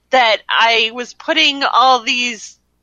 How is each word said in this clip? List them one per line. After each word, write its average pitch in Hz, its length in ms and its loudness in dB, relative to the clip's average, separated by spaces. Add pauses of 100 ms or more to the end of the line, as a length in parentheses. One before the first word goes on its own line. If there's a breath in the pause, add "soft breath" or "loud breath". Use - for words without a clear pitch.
(100)
that 226 280 2 (100)
I 226 460 0
was 247 200 -12
putting 294 500 -2
all 254 360 2
these 247 580 -6 (240)